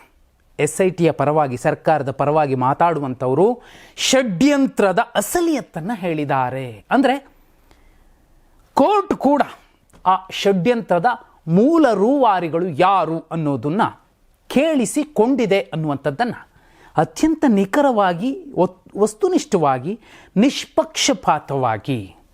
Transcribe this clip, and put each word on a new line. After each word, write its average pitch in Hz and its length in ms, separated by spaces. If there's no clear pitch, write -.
ಎಸ್ 151 240
ಐ 185 80
ಟಿಯ 170 220
ಪರವಾಗಿ, 143 440
ಸರ್ಕಾರದ 143 540
ಪರವಾಗಿ 147 440
ಮಾತಾಡುವಂಥವರು 139 1080
ಷಡ್ಯಂತ್ರದ 254 1000
ಅಸಲಿಯತ್ತನ್ನ 233 960
ಹೇಳಿದ್ದಾರೆ. 135 960
ಅಂದ್ರೆ 269 360
ಕೋರ್ಟ್ 381 400
ಕೂಡ 269 280
ಆ 185 100
ಷಡ್ಯಂತ್ರದ 196 760
ಮೂಲ 254 440
ರೂವಾರಿಗಳು 190 760
ಯಾರು 165 500
ಅನ್ನೋದನ್ನ 151 640
ಕೇಳಿಸಿಕೊಂಡಿದೆ 247 1120
ಅನ್ನುವಂಥದ್ದನ್ನ 151 760
ಅತ್ಯಂತ 311 520
ನಿಖರವಾಗಿ, 214 1080
ಒತ್-, - 440
ವಸ್ತುನಿಷ್ಠವಾಗಿ, 196 1040
ನಿಷ್ಪಕ್ಷಪಾತವಾಗಿ 143 1800